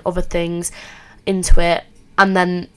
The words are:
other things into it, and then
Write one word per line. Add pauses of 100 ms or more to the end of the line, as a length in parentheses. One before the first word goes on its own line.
other
things (540)
into
it, (340)
and
then